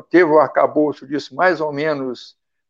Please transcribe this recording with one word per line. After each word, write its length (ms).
teve 220
o 80
arcabouço 640
disso 300
mais 240
ou 140
menos 640